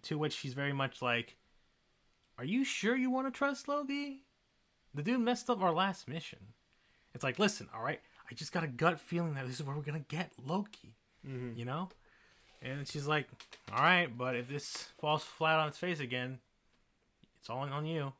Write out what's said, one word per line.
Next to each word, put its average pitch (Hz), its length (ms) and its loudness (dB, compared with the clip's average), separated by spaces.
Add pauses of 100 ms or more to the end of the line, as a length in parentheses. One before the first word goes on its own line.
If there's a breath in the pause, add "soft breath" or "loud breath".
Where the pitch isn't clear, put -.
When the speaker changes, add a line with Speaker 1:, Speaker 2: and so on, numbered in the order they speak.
Speaker 1:
to - 160 -4
which 151 200 0
he's 127 160 -6
very 143 180 0
much 135 300 -2
like, 117 340 0 (1000)
"Are 120 60 -6
you 233 200 2
sure 240 320 2
you 254 140 2
wanna 262 220 2
trust 277 340 0
Loki? 285 560 -2 (720)
The 147 80 -4
dude 240 180 4
messed 220 300 2
up 214 100 2
our 180 120 4
last 185 340 0
mission." 123 480 -10 (580 soft breath)
It's 123 120 -6
like, 131 160 2
"Listen, 202 340 4
all 113 80 -6
right, 139 180 -2 (300 loud breath)
I 120 40 -10
just - 180 -10
got 175 100 0
a 160 60 -2
gut 156 320 4
feeling 170 340 0
that 135 140 -4
this 127 100 -6
is 156 80 -4
where 139 80 -4
we're 151 80 -2
gonna 147 180 -4
get 151 380 -4
Loki," 165 560 -4 (320)
Speaker 2:
Mm-hmm. 123 320 -6
Speaker 1:
you 117 60 -4
know? 156 240 -4 (760 soft breath)
And 135 240 -6
she's 143 200 -4
like, 151 200 2 (460)
"All 113 100 0
right, 175 240 8 (100)
but 123 200 0
if 123 120 -4
this - 520 -6
falls 151 240 2
flat 160 360 4
on 151 80 2
its 147 100 -8
face 175 220 -2
again, 127 400 -4 (1000)
it's - 80 -16
all 123 120 -4
on 143 260 -2
you." 151 340 -2